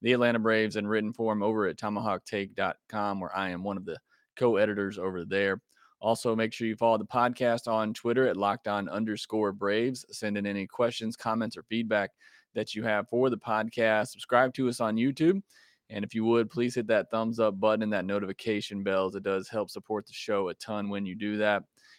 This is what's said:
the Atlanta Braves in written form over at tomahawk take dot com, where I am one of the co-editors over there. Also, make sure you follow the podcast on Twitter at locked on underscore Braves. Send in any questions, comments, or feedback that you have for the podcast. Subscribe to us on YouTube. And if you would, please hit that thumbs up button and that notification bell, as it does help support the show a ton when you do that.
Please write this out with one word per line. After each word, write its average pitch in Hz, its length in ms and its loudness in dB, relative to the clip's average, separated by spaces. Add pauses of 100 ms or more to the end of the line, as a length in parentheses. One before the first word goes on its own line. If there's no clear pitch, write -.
the 120 100 4
Atlanta 120 240 4
Braves 110 380 2
in 104 100 -2
written 107 260 0
form 110 300 -2
over 107 240 2
at 82 140 -4
tomahawk 104 440 -2
take 98 300 -6
dot 98 220 -2 (120)
com, 104 320 -2
where 90 160 -8
I 95 140 -2
am 90 140 -6
one 98 140 -4
of 95 80 -10
the 80 120 -8 (380)
co-editors 104 640 2
over 90 260 -4
there. 98 340 0 (400)
Also, 113 360 0
make 113 180 0
sure 117 140 -4
you 110 80 -2
follow 113 240 4
the 104 60 -4
podcast 120 640 0
on 110 280 0
Twitter 120 320 2
at 95 100 0
locked 101 300 0
on 101 200 -2
underscore 107 640 -2
Braves. 107 600 -2
Send 104 260 -4
in 101 80 -2
any 101 220 -2
questions, 117 480 -2
comments, 113 420 -4
or 82 60 -14
feedback 110 480 0 (420)
that 110 220 -6
you 107 80 -4
have 107 260 0
for 127 220 2
the 113 60 -2
podcast. 110 720 0
Subscribe 127 440 2
to 127 160 0
us 123 100 -4
on 110 180 0
YouTube. 156 440 2 (500)
And 101 120 -6
if 107 120 -10
you 110 100 0
would, 117 240 4
please 120 240 -2
hit 117 140 -2
that 107 240 2
thumbs 113 280 -2
up 104 200 2
button 110 240 4
and 107 100 -2
that 92 120 -2
notification 101 760 -4
bell, 95 240 2
as 95 80 -2
it 98 80 -6
does 98 260 -2
help 107 220 -4
support 104 380 -6
the - 60 -20
show 98 360 -2
a 85 60 -8
ton 104 340 -6
when 101 160 -4
you 92 80 -6
do 104 240 -4
that. 104 240 2 (380)